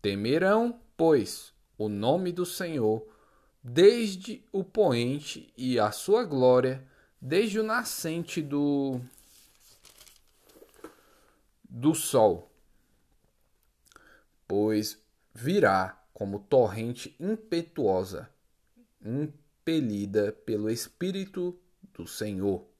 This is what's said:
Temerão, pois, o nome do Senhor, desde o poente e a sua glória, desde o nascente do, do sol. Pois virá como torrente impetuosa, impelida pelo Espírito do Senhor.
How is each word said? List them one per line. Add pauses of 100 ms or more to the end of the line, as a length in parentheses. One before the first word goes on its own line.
Temerão, (180)
pois, (240)
o
nome
do
Senhor, (540)
desde
o
poente
e
a
sua
glória, (340)
desde
o
nascente
do, (2750)
do
sol. (2000)
Pois (320)
virá (140)
como
torrente
impetuosa, (720)
impelida
pelo
Espírito (340)
do
Senhor. (120)